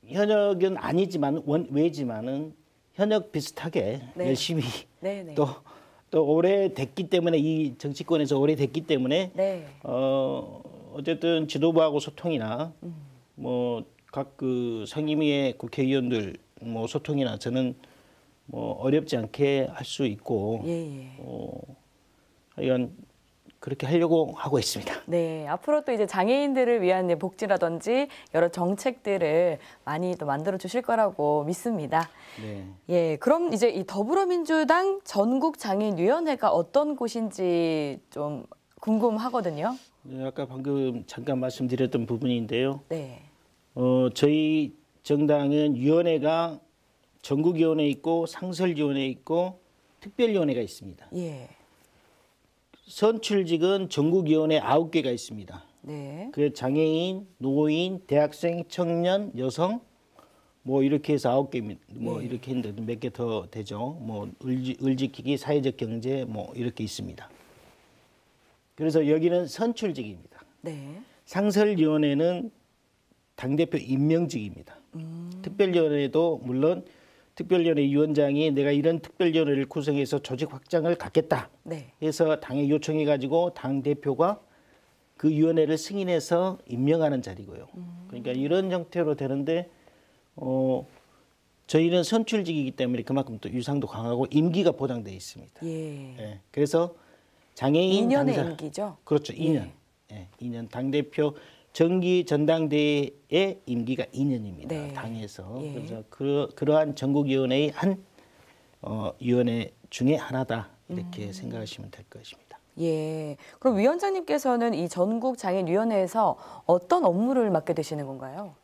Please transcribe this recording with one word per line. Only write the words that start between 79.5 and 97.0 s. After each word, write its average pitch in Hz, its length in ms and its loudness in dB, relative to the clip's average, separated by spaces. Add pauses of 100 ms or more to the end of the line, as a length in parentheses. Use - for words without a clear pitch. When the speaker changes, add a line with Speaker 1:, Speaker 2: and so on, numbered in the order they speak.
Speaker 1:
구성해서 143 520 0
조직 135 320 -6
확장을 165 440 0
갖겠다." 160 560 -2 (120)
Speaker 2:
네. 151 380 -12
Speaker 1:
해서 156 380 2
당에 143 280 -2
요청해가지고 151 840 2
당대표가 143 880 0 (760)
그 151 120 2
위원회를 156 480 4
승인해서 180 800 0 (100)
임명하는 143 540 2
자리고요. 98 540 -14
Speaker 2:
음. 175 320 -16
Speaker 1:
그러니까 123 240 -8
이런 160 400 0
형태로 170 440 -2
되는데, 143 540 -2 (640)
어, 131 520 0 (800)
저희는 170 360 4
선출직이기 175 680 0
때문에 123 320 -2
그만큼 131 360 -2
또 98 120 -8
유상도 131 340 -2
강하고 117 460 -2
임기가 165 400 4
보장돼 120 420 -4
있습니다. - 500 -16
Speaker 2:
예. 151 540 -10
Speaker 1:
예. 104 220 -12 (100)
그래서 165 460 2 (580)